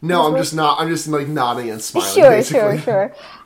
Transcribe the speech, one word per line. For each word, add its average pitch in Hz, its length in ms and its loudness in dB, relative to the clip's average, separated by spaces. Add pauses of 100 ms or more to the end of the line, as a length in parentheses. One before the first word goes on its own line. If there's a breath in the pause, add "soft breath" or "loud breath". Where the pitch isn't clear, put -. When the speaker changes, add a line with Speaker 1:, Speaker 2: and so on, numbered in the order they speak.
Speaker 1:
No, 175 160 -2
Speaker 2:
this 160 80 4
Speaker 1:
I'm 151 80 2
Speaker 2:
work? - 80 0
Speaker 1:
just 131 140 -6
not, 147 240 2
I'm 160 100 -2
just, 156 180 -6
like, 147 200 -4
nodding 123 420 -4
and 110 120 -10
smiling, - 300 -6
Speaker 2:
Sure, 302 200 8
Speaker 1:
basically. 220 280 2
Speaker 2:
sure, 208 200 0
sure. 202 340 -2 (320 loud breath)